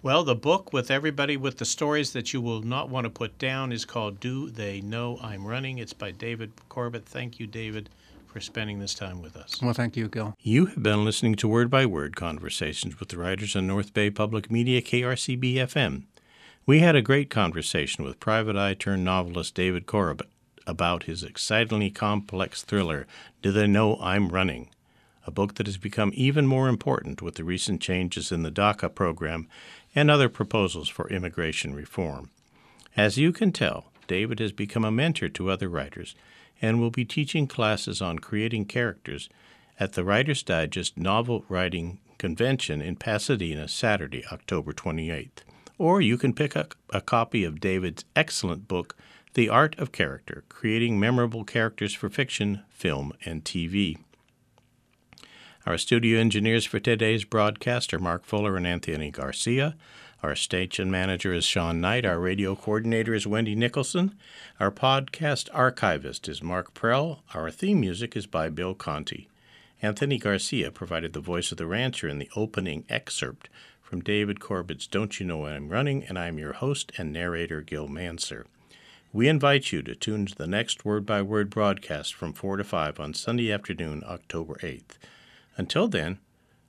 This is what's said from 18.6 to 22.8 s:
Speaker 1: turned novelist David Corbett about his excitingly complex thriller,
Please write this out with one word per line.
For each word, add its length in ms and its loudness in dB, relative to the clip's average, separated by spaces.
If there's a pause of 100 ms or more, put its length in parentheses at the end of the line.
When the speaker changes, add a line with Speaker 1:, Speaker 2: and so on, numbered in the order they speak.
Speaker 1:
turned 280 -2
novelist 520 0
David 320 0
Corbett 420 0 (380)
about 360 0
his 200 -8
excitingly 680 0
complex 720 -2
thriller, 460 0 (340)